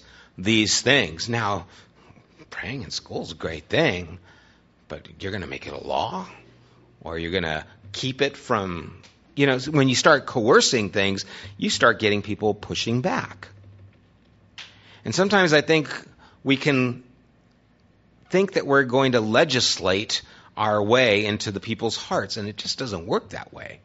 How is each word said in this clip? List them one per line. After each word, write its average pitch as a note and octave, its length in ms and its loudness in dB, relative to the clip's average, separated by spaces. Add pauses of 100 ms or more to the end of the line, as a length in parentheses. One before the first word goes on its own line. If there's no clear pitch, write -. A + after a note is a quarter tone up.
(360)
these G#2 460 2
things. G#2+ 480 0
Now, G2+ 360 -2 (840)
praying A#2+ 320 -10
in D#2 80 -14
school - 320 -10
is D#2+ 100 -12
a - 20 -14
great D#2+ 360 -10
thing, F2+ 480 0 (680)
but D2 200 -16 (100)
you're F#2+ 140 -8
gonna F#2 140 -8
make C2+ 200 -12
it C#2+ 60 -12
a C2+ 100 -12
law? A2 460 -4 (720)
Or E2 160 -10
you're E2 140 -6
gonna D#2+ 340 -4 (280)
keep C3 280 -8
it C#3 160 0
from, F#2 640 -4 (340)
you C#3 120 2
know, C3 140 2
when C#3 280 2
you B2+ 60 2
start C#3+ 320 4
coercing A#2+ 640 4
things, G2 340 0 (320)
you G2+ 140 -2
start A#2 300 4
getting G#2 200 2
people G#2 320 -2
pushing A2+ 480 -4
back. - 480 -6 (1600)
And A2+ 80 -4
sometimes F#3 400 4
I C#3+ 80 6
think D#3 260 2 (540)
we C3+ 160 2
can B2+ 440 0 (1300)
think F#3+ 240 0
that - 140 -2
we're C#3 180 4
going C3 280 2
to A#2 100 4
legislate A2 960 2 (340)
our G#2+ 280 2
way G#2+ 420 4
into G#2 260 -4
the G2 100 -6
people's A2+ 360 -4
hearts, B2+ 400 -4
and G#2 100 -8
it G#2+ 120 -10
just - 200 -8
doesn't G2+ 280 -8
work E3+ 240 -4
that - 240 -14
way. - 300 -18